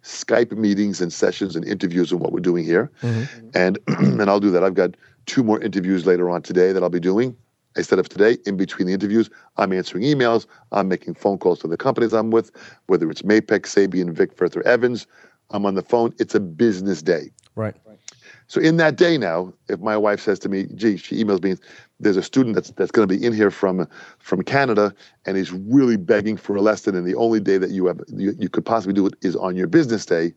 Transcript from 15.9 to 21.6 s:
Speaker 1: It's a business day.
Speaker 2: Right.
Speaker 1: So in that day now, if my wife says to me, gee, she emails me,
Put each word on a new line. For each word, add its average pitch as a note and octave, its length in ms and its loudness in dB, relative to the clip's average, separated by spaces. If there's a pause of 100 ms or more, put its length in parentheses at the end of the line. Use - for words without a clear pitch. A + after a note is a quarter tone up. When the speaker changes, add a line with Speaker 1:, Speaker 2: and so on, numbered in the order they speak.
Speaker 1:
It's - 160 -4
a G#2 60 4
business F#2+ 600 -2
day. D#2+ 280 -2 (260)
Speaker 2:
Right. A2 180 -6 (720)
Speaker 1:
So - 120 -2
in D#3+ 180 4
that D#3 180 2
day E3+ 220 4
now, F2+ 340 -4 (160)
if G2 120 -6
my G#2+ 160 -2
wife G#2 240 2
says G2 200 -2
to G2+ 80 -8
me, G2 260 -2
gee, G2+ 220 0
she A2 260 -6
emails G2 200 0
me, F#2+ 140 -2 (440)